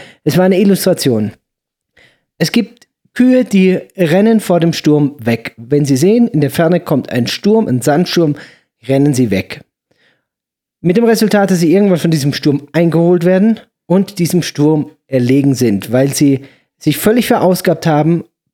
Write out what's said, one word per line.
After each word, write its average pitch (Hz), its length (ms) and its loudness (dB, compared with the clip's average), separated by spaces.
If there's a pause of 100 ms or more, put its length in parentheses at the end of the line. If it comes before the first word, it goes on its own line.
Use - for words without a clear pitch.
(260)
es 151 120 -2
war 185 60 2
eine 190 160 2
Illustration. 147 720 0 (1080)
Es - 140 -2
gibt - 360 -4 (260)
Kühe, 254 320 2
die 185 340 2 (180)
rennen 196 420 2
vor 175 200 0
dem 165 140 0
Sturm 147 460 0
weg. 113 380 -6
Wenn 135 280 -2
sie 135 120 0
sehen, 214 300 2
in 156 140 -2
der 135 100 -2
Ferne 170 280 0
kommt - 320 -4
ein 120 160 -2
Sturm, 214 400 -2
ein 123 140 -2
Sandsturm, 156 540 0 (520)
rennen 139 260 2
sie 123 180 0
weg. - 300 -6 (1200)
Mit 170 160 0
dem 233 60 2
Resultat, 208 480 2
dass 180 80 0
sie 165 140 2
irgendwann 196 240 2
von 170 140 -2
diesem 143 220 -2
Sturm 143 380 -2
eingeholt 170 540 0
werden 196 340 2 (280)
und 190 320 -2
diesem 175 220 -2
Sturm 151 500 -2 (160)
erlegen 135 460 0
sind, 110 380 -2
weil 131 220 0
sie 139 280 0 (360)
sich 151 200 -4
völlig 233 300 0
verausgabt 180 580 0
haben, 160 380 0 (300)